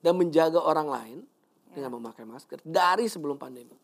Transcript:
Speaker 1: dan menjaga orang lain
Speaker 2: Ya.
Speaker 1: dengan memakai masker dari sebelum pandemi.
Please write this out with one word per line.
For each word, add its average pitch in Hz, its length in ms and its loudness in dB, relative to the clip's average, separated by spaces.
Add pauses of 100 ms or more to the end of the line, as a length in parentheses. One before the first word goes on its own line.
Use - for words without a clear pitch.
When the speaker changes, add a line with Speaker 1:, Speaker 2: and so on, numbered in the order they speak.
Speaker 1:
dan 170 100 6
menjaga 165 460 4
orang 156 280 2
lain 120 300 -8 (560)
Speaker 2:
Ya. 139 80 -10
Speaker 1:
dengan 123 160 -10
memakai 117 240 -14
masker 113 400 -18
dari 185 480 2
sebelum 147 240 -6
pandemi. 131 500 -16